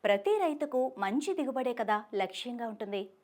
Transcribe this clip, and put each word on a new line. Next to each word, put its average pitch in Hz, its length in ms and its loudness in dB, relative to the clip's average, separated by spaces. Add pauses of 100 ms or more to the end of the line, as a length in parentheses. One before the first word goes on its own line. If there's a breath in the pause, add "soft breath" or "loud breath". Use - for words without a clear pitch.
ప్రతి 208 280 4 (100)
రైతుకు 294 380 0 (220)
మంచి 277 360 0
దిగుబడే 254 420 0
కదా 208 160 2 (240)
లక్ష్యంగా 233 500 -4
ఉంటుంది. 202 300 -4 (220)